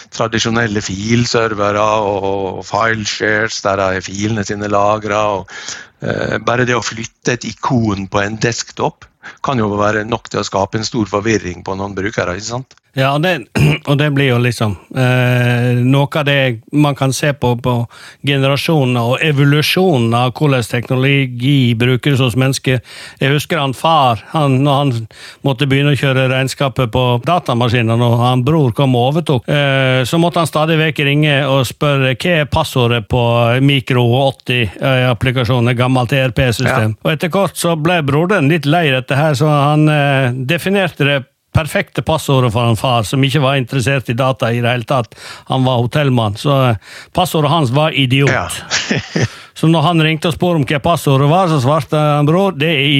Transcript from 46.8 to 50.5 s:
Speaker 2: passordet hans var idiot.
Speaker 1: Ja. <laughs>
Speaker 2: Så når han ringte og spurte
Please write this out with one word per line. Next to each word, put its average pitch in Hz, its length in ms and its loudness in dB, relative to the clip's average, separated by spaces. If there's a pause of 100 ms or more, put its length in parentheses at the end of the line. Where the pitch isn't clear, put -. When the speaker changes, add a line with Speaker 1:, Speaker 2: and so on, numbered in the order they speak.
Speaker 2:
passordet 160 380 0
hans 156 180 2
var 151 240 0
idiot. 135 400 2
Speaker 1:
Ja. 98 140 -2 (560)
<laughs> - 500 -6
Speaker 2:
Så - 160 0
når 165 160 4
han 170 160 2
ringte 156 300 0
og - 20 -2
spurte 175 240 0